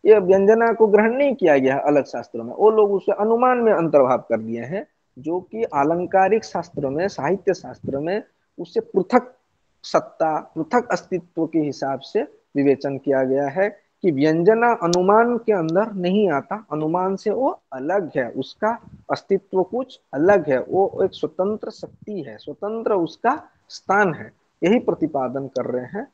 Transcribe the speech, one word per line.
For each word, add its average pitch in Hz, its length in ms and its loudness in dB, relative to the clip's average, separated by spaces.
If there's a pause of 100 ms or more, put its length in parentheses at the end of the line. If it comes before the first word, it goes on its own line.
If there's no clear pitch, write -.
ये 214 120 8
व्यंजना 202 540 4
को 220 140 4
ग्रहण 208 260 4
नहीं 269 220 2
किया 151 240 4
गया 131 160 2
है 139 60 -2
अलग 143 240 2
शास्त्रों 120 400 -10
में, 120 100 -12
वो 214 160 6
लोग 214 220 4
उसे 196 200 -2
अनुमान 233 460 2
में 226 140 2
अंतर्भाव 147 460 2
कर 113 220 -4
दिए 113 220 -8
हैं, 185 240 -8 (320)
जो 160 220 -6
कि 220 240 -6
आलंकारिक 180 800 0
शास्त्र 165 440 -8
में, 160 200 -4
साहित्य 185 460 -2
शास्त्र 127 440 -10
में 175 240 -4 (380)
उसे 175 200 -4
पृथक 226 540 -2 (480)
सत्ता, - 760 -4
पृथक 165 360 -2
अस्तित्व 175 540 -6
के 165 120 -2
हिसाब 135 420 -4
से 214 220 -4 (340)
विवेचन 139 420 0
किया 131 260 0
गया 135 240 0
है 190 200 0 (340)
कि 190 80 2
व्यंजना 170 640 2
अनुमान 202 680 2
के 226 140 -2
अंदर 185 400 0
नहीं 190 380 0
आता, 190 420 -6
अनुमान 170 440 -2
से 214 140 -6
वो 233 300 -2 (120)
अलग 160 440 -4
है, 123 140 -4
उसका 220 500 -6 (300)
अस्तित्व 190 520 -2
कुछ 247 380 -6 (140)
अलग 156 360 2
है, 127 120 0
वो - 420 -2
एक 185 80 -2
स्वतंत्र - 580 -6
शक्ति 190 520 -14
है, 110 140 -14
स्वतंत्र 214 560 -6
उसका 190 500 -2 (260)
स्थान 190 460 0
है, 110 180 -14 (320)
यही 208 140 4
प्रतिपादन 139 680 -2
कर 123 180 -6
रहे 123 220 -6
हैं। 202 280 -10